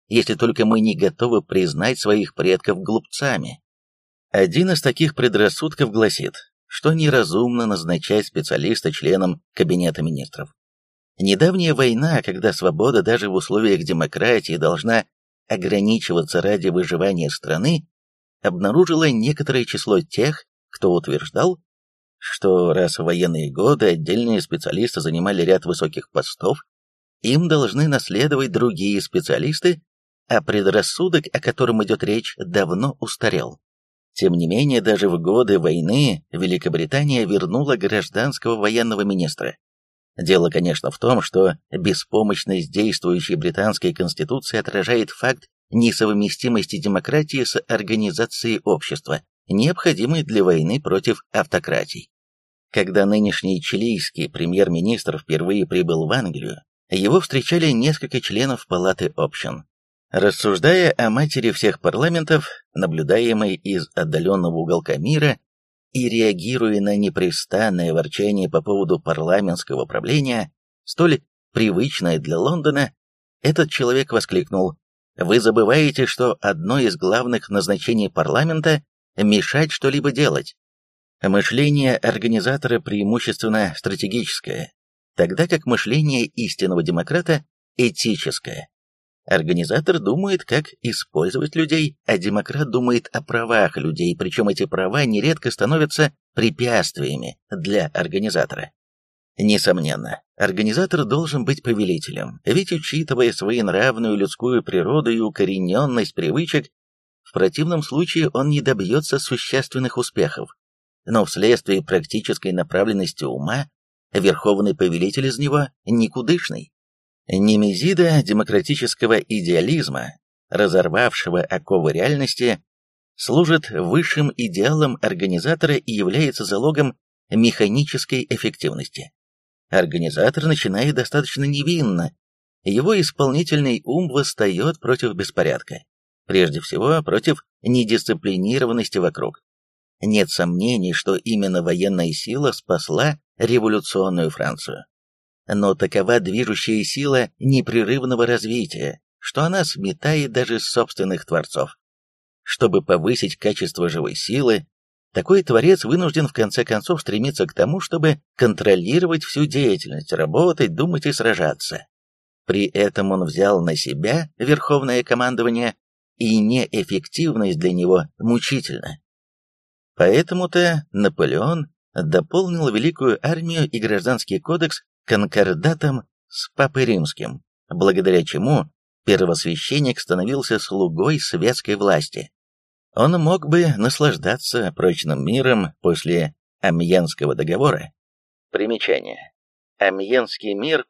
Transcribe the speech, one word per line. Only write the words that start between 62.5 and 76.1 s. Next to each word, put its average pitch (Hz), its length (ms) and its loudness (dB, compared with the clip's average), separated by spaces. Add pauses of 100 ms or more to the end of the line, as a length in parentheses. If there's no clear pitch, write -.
наблюдаемой 98 800 2
из 92 400 -4
отдалённого 85 600 0
уголка 82 420 0
мира, 143 420 0 (540)
и 123 160 0
реагируя 110 720 2
на 101 160 0
непрестанное 92 960 0
ворчание 92 560 0
по 82 140 -2
поводу 92 380 0
парламентского 85 840 -2
правления, 123 680 -2 (320)
столь 160 380 2 (300)
привычное 95 640 0
для 76 200 -2
Лондона, 143 540 0 (500)
этот 156 280 2
человек 131 420 0
воскликнул: 95 640 0 (400)
«Вы 98 240 2
забываете, 117 680 4
что 123 340 0